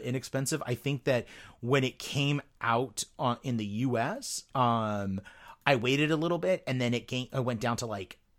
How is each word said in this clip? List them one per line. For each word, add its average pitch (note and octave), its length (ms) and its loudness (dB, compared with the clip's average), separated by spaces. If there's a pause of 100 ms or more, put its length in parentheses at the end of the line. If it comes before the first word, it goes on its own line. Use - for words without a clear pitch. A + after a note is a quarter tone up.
inexpensive. C3+ 600 -2
I B2 100 -2
think C#3 280 -2
that B2 220 2 (340)
when C3 220 4
it B2+ 160 -2
came C#3+ 420 0 (200)
out A#2 420 0 (160)
on, B2 240 0
in B2 140 -2
the G#2+ 100 -2
U A#2 320 0
S, F#3 460 -4 (100)
um, G#2+ 640 2 (460)
I C#3+ 80 8
waited C3+ 380 4
a D#3+ 40 4
little E3+ 220 0
bit, F3+ 300 0
and B2+ 120 0
then A#2+ 140 2
it A#2 140 -4
came, B2+ 240 -4
it C3 120 0
went A#2 160 -2
down A#2 180 0
to, A#2+ 80 -6
like, G2+ 320 -8 (200)